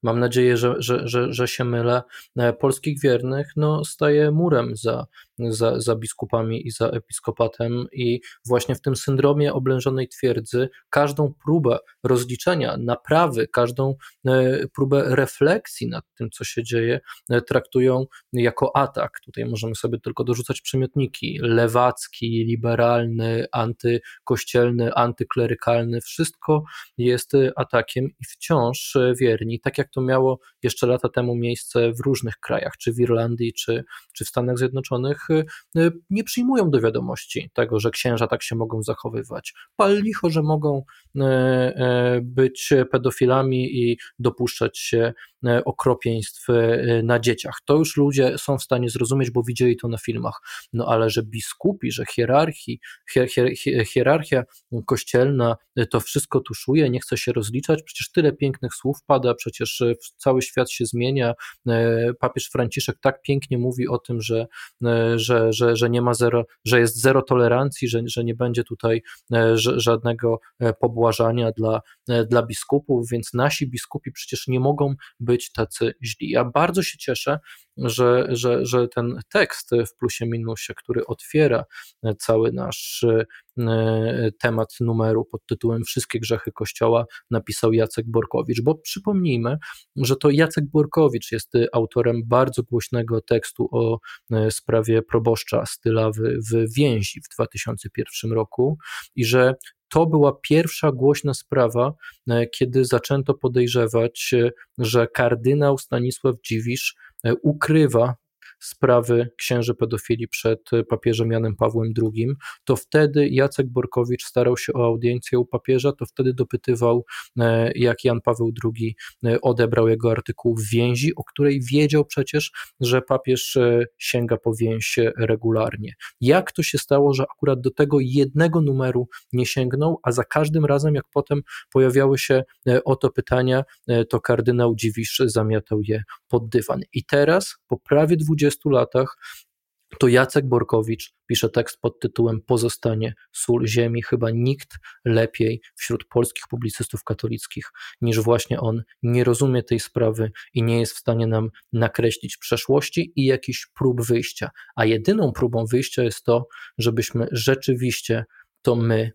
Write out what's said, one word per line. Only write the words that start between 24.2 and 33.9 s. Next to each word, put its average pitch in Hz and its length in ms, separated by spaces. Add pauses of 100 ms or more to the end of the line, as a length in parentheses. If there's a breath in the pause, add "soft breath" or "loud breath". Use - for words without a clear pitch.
antyklerykalny. 117 1040
Wszystko - 640 (340 loud breath)
jest, 123 360
e, 131 220
atakiem 127 500
i - 220
wciąż, - 680
e, 127 240
wierni, 113 400
tak - 180
jak 135 120
to - 100
miało 131 380 (240 soft breath)
jeszcze 120 240
lata 123 220
temu 120 260
miejsce 120 580
w 117 80
różnych 123 400
krajach, - 380
czy - 140
w 117 80
Irlandii, 117 520
czy, - 320 (300 loud breath)